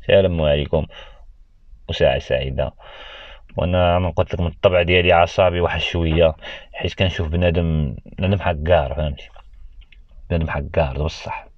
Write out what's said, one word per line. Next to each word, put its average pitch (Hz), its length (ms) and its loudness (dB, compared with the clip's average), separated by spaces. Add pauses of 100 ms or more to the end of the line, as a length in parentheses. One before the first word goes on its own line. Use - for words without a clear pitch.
السلام 95 400 2
عليكم 76 440 0 (1040)
وساعه 67 300 2
سعيده. 67 540 -4 (840)
وانا 90 420 2
ما 90 100 0
قلت 90 240 -2
لكم، 85 140 -2
الطبع 90 340 2
ديالي 90 300 4
عصبي 87 480 4
واحد 85 200 0
شويه، 82 560 2 (380)
حيت - 200 -6
كنشوف 87 340 -2
بنادم، 82 680 0 (220)
بنادم 95 220 0
حقار، 80 580 0
فهمتي؟ 76 320 -6 (1000)
بنادم 82 200 -2
حقار 71 540 -2
بصح. - 420 -8 (120)